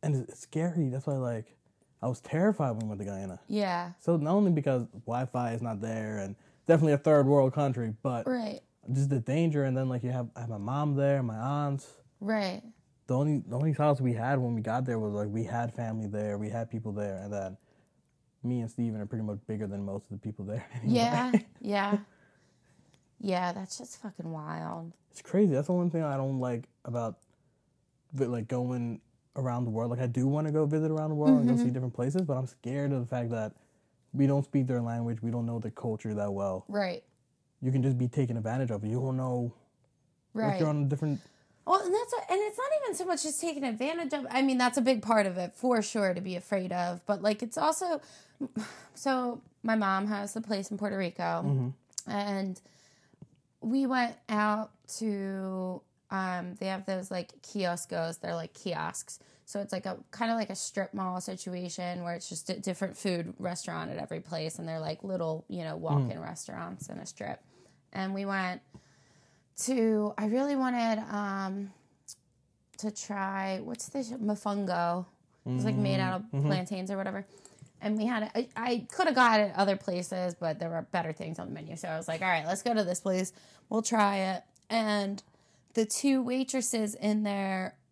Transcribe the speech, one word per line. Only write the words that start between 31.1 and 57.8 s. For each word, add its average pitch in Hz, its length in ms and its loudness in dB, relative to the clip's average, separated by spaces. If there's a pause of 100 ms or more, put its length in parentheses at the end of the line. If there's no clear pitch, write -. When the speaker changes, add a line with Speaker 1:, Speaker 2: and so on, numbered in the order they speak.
Speaker 1:
the 156 60 0
world 135 220 8
and 117 100 4
go 120 60 6
Speaker 2:
Mm-hmm. 240 100 4
Speaker 1:
see 175 60 4
different 127 240 -2
places, 139 280 0
but 143 140 0
I'm 131 100 -2
scared 139 460 -2
of 131 80 2
the 120 60 -2
fact 120 240 -2
that 110 220 -2 (600)
we 139 140 6
don't 139 180 4
speak 135 220 2
their 123 160 2
language, 117 400 -2
we 117 80 0
don't 117 160 0
know 117 120 -2
their 110 120 -4
culture 110 440 -4
that 104 180 0
well. 95 360 -2
Speaker 2:
Right. 196 340 -2 (600)
Speaker 1:
You 131 100 2
can 131 100 4
just 131 140 4
be 123 120 2
taken 120 280 0
advantage 117 340 -2
of. 104 140 -4
You 117 160 0
don't 131 160 -2
know, 123 380 -2 (800)
like, 220 100 -2
Speaker 2:
Right. 196 160 2
Speaker 1:
you're 156 80 4
on 147 160 2
a - 20 2
different 143 340 0 (440)
Speaker 2:
Well, 381 160 4
and 359 140 0
that's 466 180 0
what, 480 160 -4
and 381 140 2
it's 427 160 -4
not 523 80 -2 (160)
even 440 140 -2
so 370 100 -4
much 349 160 0
just 302 180 -2
taking 302 220 -2
advantage 277 500 -2
of. 277 160 -4
I 262 140 2
mean, 262 160 4
that's 247 200 4
a 254 40 4
big 240 180 4
part 214 260 4
of 185 120 -2
it 180 160 -4
for 247 260 2
sure 208 320 0
to 180 80 -2
be 190 140 -4
afraid 98 380 -2
of. 175 340 -2
But, 196 160 0
like, 214 180 2
it's 226 160 -6
also, 320 440 2 (400)
<sighs> - 540 -8
so 247 460 0 (220)
my 220 140 2
mom 196 320 2
has 202 260 -4
the 226 60 -4
place 208 320 -2
in 202 40 -6
Puerto 202 220 -2
Rico, 175 240 -2
Speaker 1:
Mm-hmm. 143 460 2 (420)
Speaker 2:
and 196 500 -2 (1000)
we 269 260 2
went 240 300 0 (120)
out 214 440 0 (260)
to, 190 840 -2 (280)
um, 180 460 -4
they 190 100 -6
have 190 180 -4
those, 190 280 -4
like, 180 300 -8
kioscos. 170 760 -2